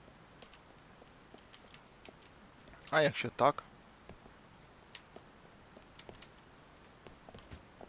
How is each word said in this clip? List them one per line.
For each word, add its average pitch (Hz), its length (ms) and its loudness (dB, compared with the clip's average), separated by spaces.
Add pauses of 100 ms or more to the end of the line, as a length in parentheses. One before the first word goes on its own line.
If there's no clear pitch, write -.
(3000)
А 156 120 12
якщо 139 280 8
так? 127 340 10 (4000)